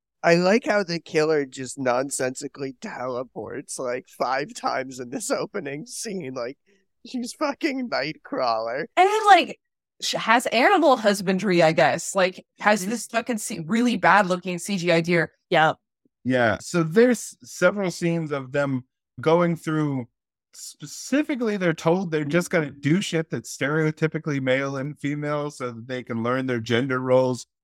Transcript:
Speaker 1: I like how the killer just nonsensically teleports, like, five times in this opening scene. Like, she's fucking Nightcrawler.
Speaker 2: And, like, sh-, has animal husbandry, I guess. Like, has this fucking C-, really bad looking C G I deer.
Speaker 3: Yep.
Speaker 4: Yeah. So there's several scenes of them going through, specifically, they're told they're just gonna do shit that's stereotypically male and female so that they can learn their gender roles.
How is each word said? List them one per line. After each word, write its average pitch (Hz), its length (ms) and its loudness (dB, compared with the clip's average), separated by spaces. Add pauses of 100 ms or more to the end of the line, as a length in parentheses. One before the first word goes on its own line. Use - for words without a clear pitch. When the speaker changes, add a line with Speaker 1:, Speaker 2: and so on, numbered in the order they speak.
(220)
Speaker 1:
I 170 140 6
like 185 300 2
how 208 180 0
the 165 160 -6
killer 151 460 0
just 131 320 -12
nonsensically 135 1000 -4
teleports, 123 1000 -10
like, 127 280 -6
five 139 480 -4
times 131 460 -6
in 123 100 -12
this 220 200 -8
opening 151 560 -6
scene. 180 480 -10
Like, 127 240 -8 (480)
she's 247 260 -8
fucking 269 560 -4
Nightcrawler. 127 960 -4 (140)
Speaker 2:
And, 370 100 6 (180)
like, 330 320 4 (440)
sh-, - 120 -4
has 214 320 2
animal 294 520 4
husbandry, 190 640 2
I 160 100 6
guess. 156 420 2
Like, 185 300 0 (160)
has 208 260 4
this 220 200 -4
fucking 226 320 -4
C-, 180 280 -8
really 226 300 2
bad 180 300 6
looking 180 320 -2
C 202 180 -4
G 170 160 2
I 165 80 6
deer. 165 320 0 (160)
Speaker 3:
Yep. 156 280 4 (480)
Speaker 4:
Yeah. 120 360 2
So 175 220 0
there's 220 600 2
several 190 480 0
scenes 165 400 -2
of 135 220 -8
them 139 320 -2 (380)
going 170 340 2
through, 147 500 -2 (480)
specifically, 247 1040 -4
they're 175 160 0
told 175 360 0
they're 151 140 -2
just 170 240 0
gonna 151 220 0
do 143 320 2
shit 160 260 -4
that's - 260 -8
stereotypically 156 840 -2
male 135 360 0
and 143 220 -8
female 147 520 -4
so 127 220 -8
that 117 160 -14
they 127 140 -6
can 113 200 -4
learn 131 240 0
their 123 140 -2
gender 123 400 0
roles. 127 460 2 (180)